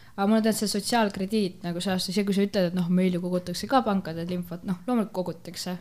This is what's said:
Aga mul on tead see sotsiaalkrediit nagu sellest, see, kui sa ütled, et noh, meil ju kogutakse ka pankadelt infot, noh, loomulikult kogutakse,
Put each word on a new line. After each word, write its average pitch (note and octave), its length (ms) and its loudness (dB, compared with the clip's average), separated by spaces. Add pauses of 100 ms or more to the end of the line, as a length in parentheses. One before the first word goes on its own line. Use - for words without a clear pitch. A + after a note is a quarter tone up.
(120)
Aga G3 180 0
mul A3 80 6
on A3 80 4
tead A3 80 4
see G#3+ 160 -2
sotsiaalkrediit G3+ 960 0
nagu F3 160 -4
sellest, F#3 320 -2
see, G#3 80 2
kui G3 160 0
sa G3 80 4
ütled, G3 240 2
et F3+ 80 -4
noh, F3 80 2
meil F3+ 300 4
ju F3 80 -4
kogutakse F3+ 420 -4
ka B3+ 160 4
pankadelt F3 480 -2
infot, F3 320 -6
noh, F3+ 220 -4
loomulikult A#3 320 0
kogutakse, F3 640 -6